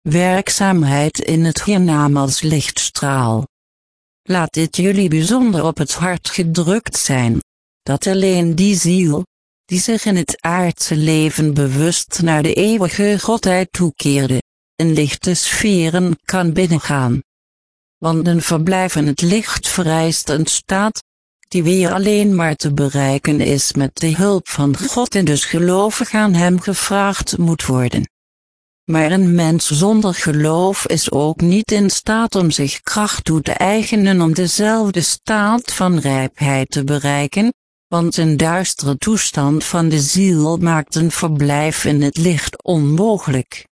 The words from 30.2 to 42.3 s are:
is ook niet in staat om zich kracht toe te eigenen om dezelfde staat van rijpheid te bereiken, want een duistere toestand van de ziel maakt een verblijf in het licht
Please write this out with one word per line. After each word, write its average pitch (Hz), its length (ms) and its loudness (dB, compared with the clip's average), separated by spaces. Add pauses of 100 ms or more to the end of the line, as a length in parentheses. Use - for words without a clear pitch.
is - 240 -2
ook 151 300 0
niet 185 300 2
in 202 180 2
staat 220 460 -2
om 175 160 2
zich 143 300 -4
kracht - 420 -4
toe 160 180 0
te - 100 -6
eigenen 202 720 2
om 160 120 2
dezelfde 196 680 0
staat 220 720 -2
van 180 240 2
rijpheid 135 720 0
te 139 140 -4
bereiken, 143 720 0 (340)
want 170 300 0
een 160 200 2
duistere 160 600 -2
toestand 151 680 0
van 165 260 0
de 156 100 2
ziel 165 580 2
maakt 165 380 0
een 160 160 2
verblijf 151 760 -2
in 147 160 2
het 143 160 0
licht 165 460 -2